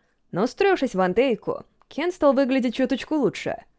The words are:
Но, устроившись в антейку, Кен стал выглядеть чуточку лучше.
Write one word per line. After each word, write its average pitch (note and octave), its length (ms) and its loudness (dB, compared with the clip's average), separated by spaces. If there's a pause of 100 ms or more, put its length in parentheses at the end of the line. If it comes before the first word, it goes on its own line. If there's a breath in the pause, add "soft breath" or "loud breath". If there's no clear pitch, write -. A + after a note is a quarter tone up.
(320)
Но, F3 120 -2
устроившись D#4+ 520 0
в F#3 60 0
антейку, G#3 640 0 (240)
Кен E4+ 240 -4
стал C#4+ 220 4
выглядеть B3+ 420 2
чуточку C4 400 -2
лучше. G3+ 480 -2 (140)